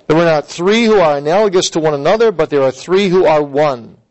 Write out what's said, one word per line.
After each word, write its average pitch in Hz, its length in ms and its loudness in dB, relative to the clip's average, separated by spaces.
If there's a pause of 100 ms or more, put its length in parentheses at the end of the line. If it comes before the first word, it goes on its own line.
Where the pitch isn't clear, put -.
There 156 100 0
are 170 80 2
not 156 220 0
three 214 400 0
who 214 120 2
are 151 200 2
analogous 180 520 0
to 165 100 -4
one 156 120 0
another, 202 400 0
but 156 160 -2
there 139 140 0
are 131 100 0
three 185 380 -2
who 180 160 2
are 151 160 2
one 139 560 -4 (120)